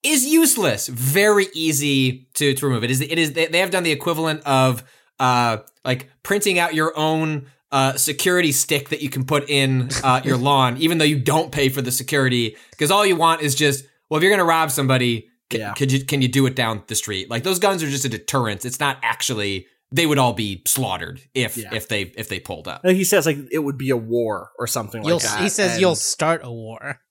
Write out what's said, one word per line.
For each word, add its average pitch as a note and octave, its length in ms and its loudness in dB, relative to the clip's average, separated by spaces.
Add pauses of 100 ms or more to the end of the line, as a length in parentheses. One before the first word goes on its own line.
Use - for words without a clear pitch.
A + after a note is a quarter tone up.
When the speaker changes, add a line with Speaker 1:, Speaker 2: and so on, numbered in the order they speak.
Speaker 1:
is C4+ 240 2
useless. A#3+ 600 2
Very F#3+ 640 2
easy C#3 800 0
to, C#3+ 200 2
to C#3+ 120 -2
remove. A#2+ 180 0
It A#2+ 60 -2
is, C3 100 0
it D#3+ 180 -2
is, D#3 140 0
they, E3 140 0
they E3 140 0
have F#3+ 100 0
done F#3 140 0
the D#3+ 80 2
equivalent D#3 520 -2
of, C3 380 2 (380)
uh, A#2+ 380 2 (260)
like, B2+ 240 -4 (140)
printing G3+ 360 0
out E3 160 0
your D#3 240 0
own, D#3 480 0 (260)
uh, C3+ 220 2
security E3 580 0
stick C3+ 380 -2
that D3+ 100 -4
you C#3+ 80 -6
can C3+ 160 -4
put D3 240 -2
in, C3 420 0 (120)
uh, C3+ 220 2
your C3+ 120 2
Speaker 2:
<laughs> B2+ 140 0
Speaker 1:
lawn, C3 280 2
even E3 200 2
though D#3 60 4
you D3 140 2
don't D3+ 340 0
pay C#3+ 160 2
for C3 140 -2
the B2 100 -4
security, B2 640 0 (220)
'cause D3 120 2
all G3+ 160 4
you F#3 100 4
want E3 260 2
is C#3 120 0
just, C#3 300 0 (260)
well, D#3 80 0
if D#3+ 40 2
you're G3 100 6
gonna F#3+ 120 4
rob D#3+ 260 2
somebody, B2+ 580 0 (240)
c-, - 60 -4
Speaker 3:
Yeah. G#2 160 -6
Speaker 1:
could C3+ 180 0
you, C3+ 120 0
can C#3 160 -2
you B2+ 80 4
do C3+ 180 4
it B2+ 100 -2
down A2+ 320 -2
the A2 60 -8
street? G2 360 -6
Like, A#2 140 -4
those F#3 140 0
guns G3 240 2
are D3+ 80 -2
just C#3 140 -2
a C3+ 40 -2
deterrent. A2 560 -4
It's B2 160 -8
not C#3 220 0
actually, G#2 640 -4 (240)
they E3 160 2
would D3 120 2
all A#2+ 160 2
be G2+ 320 -6
slaughtered G2 540 -4 (140)
if, A#2+ 220 -2
Speaker 3:
Yeah. A2 180 -10
Speaker 1:
if G#2+ 140 -8
they, G#2 140 -2 (140)
if A2+ 120 -10
they F#2+ 100 -8
pulled E2+ 300 -12
up. - 160 -12
Speaker 3:
And F#3 120 4
he F#3+ 80 0
says, F3+ 220 2
like, D3 120 0 (120)
it D#3 100 -2
would C#3 180 -4
be C3 120 -4
a B2+ 60 2
war A2 640 -4
or A#2+ 100 -6
something A2 340 -6
Speaker 2:
You'll E3 140 0
Speaker 3:
like - 80 -4
Speaker 2:
s-, G#3 80 -2
Speaker 3:
that, G#2 100 -2
Speaker 2:
he G3+ 60 0
says G3 240 0
Speaker 3:
and - 80 -2
Speaker 2:
you'll F3+ 160 4
start D#3 480 -2
a A#2+ 80 -12
war. A2+ 480 -12 (100)